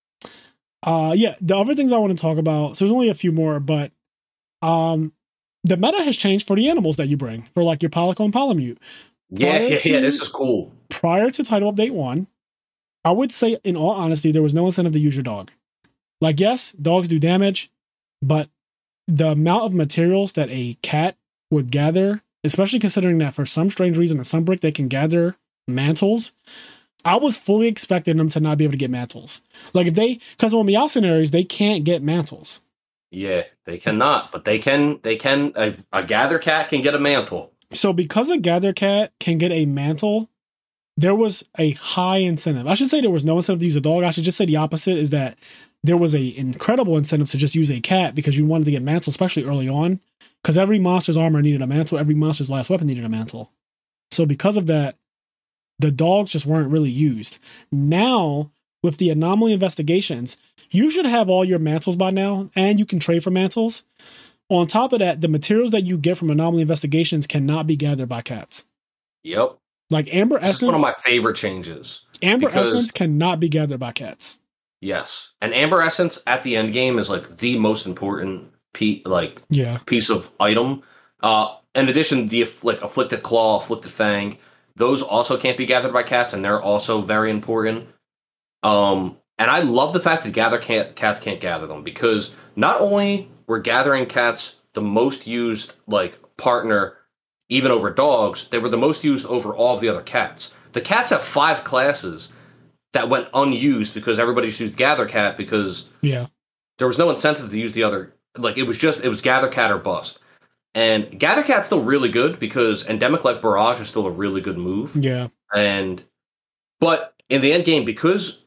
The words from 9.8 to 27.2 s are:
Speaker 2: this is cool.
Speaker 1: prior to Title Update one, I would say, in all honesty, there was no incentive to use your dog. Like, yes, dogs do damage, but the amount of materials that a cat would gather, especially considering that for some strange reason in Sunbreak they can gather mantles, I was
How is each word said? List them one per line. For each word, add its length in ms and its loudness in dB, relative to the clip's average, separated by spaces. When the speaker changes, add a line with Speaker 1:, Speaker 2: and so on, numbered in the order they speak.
Speaker 2:
this 200 2
is 60 -6
cool. 440 -2
Speaker 1:
prior 420 0
to 120 -4
Title 300 0
Update 160 0
one, 380 -4
I 80 2
would 200 0
say, 320 0
in 120 -2
all 140 0
honesty, 420 0
there 120 4
was 100 2
no 140 2
incentive 260 0
to 60 2
use 160 2
your 80 -4
dog. 280 -10
Like, 180 2
yes, 340 0
dogs 340 0
do 100 0
damage, 540 0
but 280 0
the 220 2
amount 340 2
of 100 -2
materials 600 0
that 180 -2
a 320 -6
cat 340 -2
would 220 0
gather, 500 2
especially 340 0
considering 400 2
that 160 0
for 120 -4
some 260 0
strange 260 0
reason 200 2
in 60 -4
Sunbreak 380 0
they 100 2
can 160 -2
gather 480 0
mantles, 640 0
I 120 2
was 200 2